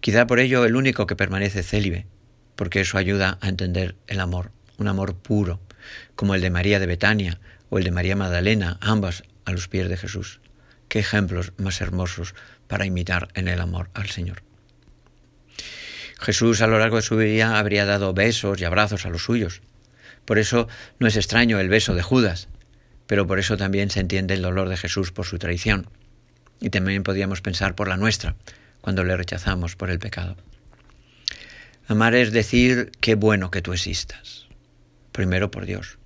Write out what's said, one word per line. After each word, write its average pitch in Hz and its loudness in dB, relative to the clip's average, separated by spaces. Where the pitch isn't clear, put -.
Quizá 117 4
por 120 2
ello 127 4
el 113 2
único 131 2
que 92 -4
permanece 95 -2
célibe, 92 -2
porque 95 -2
eso 95 0
ayuda 95 0
a 104 -2
entender 92 -2
el 98 -4
amor, 90 -4
un 104 -2
amor 95 -2
puro, 92 0
como 98 2
el 95 4
de 92 2
María 95 4
de 95 0
Betania 90 0
o 98 0
el 92 2
de 90 0
María 90 0
Magdalena, 92 0
ambas 101 0
a 95 -4
los 90 -4
pies 92 -2
de 90 -4
Jesús. 95 -10
Qué 107 -2
ejemplos 92 0
más 95 -4
hermosos 90 -4
para 98 -2
imitar 90 -2
en 92 -2
el 87 -2
amor 87 -4
al 101 -6
Señor. 87 -8
Jesús 113 2
a 110 4
lo 110 4
largo 110 2
de 110 2
su 113 0
vida 110 4
habría 101 2
dado 98 2
besos 98 2
y 90 -2
abrazos 95 0
a 90 -4
los 85 -4
suyos. 110 -2
Por 107 2
eso 117 2
no 120 4
es 107 4
extraño 113 4
el 95 2
beso 101 4
de 87 0
Judas, 104 2
pero 101 2
por 95 0
eso 98 0
también 98 0
se 98 -2
entiende 95 -2
el 95 -2
dolor 92 -2
de 92 -4
Jesús 90 -4
por 90 -8
su 90 -8
traición. 90 -2
Y 104 -4
también 98 0
podríamos 98 -2
pensar 95 -2
por 101 -4
la 92 -2
nuestra, 107 -2
cuando 95 0
le 92 0
rechazamos 90 -4
por 92 -6
el 87 -2
pecado. 90 -8
Amar 113 4
es 117 4
decir, 120 4
"Qué 113 4
bueno 101 4
que 92 -4
tú 90 -6
existas". - -8
Primero 95 0
por 95 -10
Dios. 95 -10